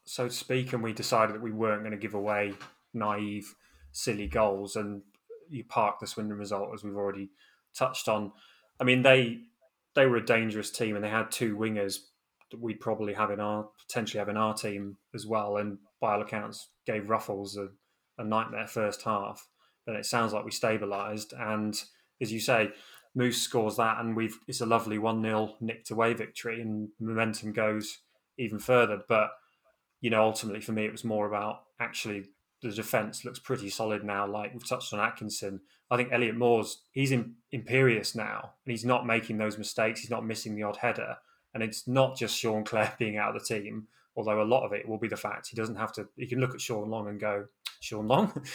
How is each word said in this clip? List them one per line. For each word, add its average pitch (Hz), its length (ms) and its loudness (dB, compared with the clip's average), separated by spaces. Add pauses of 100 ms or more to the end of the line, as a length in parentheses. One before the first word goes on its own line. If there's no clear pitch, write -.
so 123 240 -4
to 123 40 -6
speak, 131 400 -2
and 117 80 -2
we 113 120 -2
decided 110 420 2
that 110 80 -10
we 110 80 -4
weren't 107 320 0
gonna 107 140 -6
give 107 180 -6
away 104 380 0 (420)
naive, 104 580 -2 (380)
silly 104 360 -2
goals, 101 480 2
and 104 280 -4 (460)
you 131 160 -8
park 110 340 2
the 104 80 -10
Swindon 107 320 -6
result, 101 340 -4
as 104 100 -12
we've 101 120 -8
already 98 340 -4 (460)
touched - 320 -2
on. 107 240 2 (480)
I 127 60 0
mean, 127 180 6
they, 131 380 8 (520)
they 135 140 8
were 120 100 6
a 113 80 0
dangerous 110 460 2
team, 110 240 -2
and 104 80 -2
they 107 60 0
had 110 200 0
two 110 280 0
wingers 104 400 -2 (540)
that 117 80 -12
we'd 113 200 -4
probably 107 340 -2
have 104 180 0
in 101 80 -2
our, 107 300 -2 (180)
potentially 110 320 -2
have 104 100 -2
in 104 80 -2
our 110 160 4
team 101 440 -6 (160)
as 107 140 -10
well, 104 300 0
and 104 200 -2 (220)
by 107 140 2
all 104 80 2
accounts, 107 480 -8 (160)
gave 107 240 -2
Ruffles 101 480 0
a, 98 120 -6 (480)
a 117 60 -6
nightmare 110 440 0
first 107 360 -2
half. 104 440 -4 (380)
But 110 100 -6
it 104 100 -6
sounds 113 280 2
like 104 120 -2
we 110 60 -10
stabilised, 104 840 -2
and 107 440 -2 (400)
as 107 100 -2
you 113 80 -2
say, 110 320 2 (440)
Moose 123 260 2
scores 107 340 0
that, 113 240 2
and 113 160 -2
we've, 113 220 -2 (100)
it's 131 140 -6
a 117 40 -2
lovely 110 320 2
one 113 240 2
nil 110 380 0
nicked 113 320 -6
away 117 220 4
victory, 113 480 -6
and 107 280 -4 (100)
momentum 110 540 -2
goes 107 460 0 (380)
even 107 220 -4
further. 110 480 4
But, 107 240 4 (680)
you 120 100 0
know, 110 140 6
ultimately 110 380 0
for 117 100 -6
me, 107 140 0
it 107 60 -2
was - 120 -10
more 107 240 0
about 104 360 -4 (160)
actually 107 460 -6 (360)
the 110 100 -4
defence 107 540 -2
looks 120 140 -10
pretty 101 300 -4
solid 107 340 -2
now. 101 240 0
Like 104 260 -6
we've 117 140 -12
touched 110 260 -4
on 104 60 -2
Atkinson. 104 640 -2 (280)
I 123 80 4
think 120 160 2
Elliot 117 240 2
Moore's, 117 540 4
he's 135 200 2
im-, 120 240 2 (160)
imperious 120 640 4
now, 107 380 -6 (120)
and 127 60 -4
he's 117 140 -4
not 123 200 4
making 113 320 0
those 107 200 0
mistakes. 113 420 -2
He's - 100 -10
not 113 160 -2
missing 110 300 -4
the 107 80 -4
odd 104 140 -4
header. 117 400 -2 (360)
And 117 80 -4
it's 110 260 -6
not 131 280 4
just 110 220 -2
Sean 107 260 0
Clare 107 320 0
<laughs> - 40 -6
being 107 180 -2
out 107 180 0
of - 60 -8
the - 120 -4
team, 107 340 -6 (280)
although 107 260 2
a 107 40 2
lot 120 200 4
of 98 60 -4
it 104 160 -4
will 110 120 -4
be 113 100 -2
the 101 80 -4
fact - 320 -6
he 113 80 -12
doesn't 110 180 -2
have 107 180 -4
to, 104 220 -8
he 135 120 -8
can 127 120 -2
look 127 140 2
at - 80 -10
Sean 107 280 -4
Long 107 200 -4
and 104 100 -8
go, 104 280 -2 (340)
"Sean 107 260 -4
Long? 160 240 6 (240)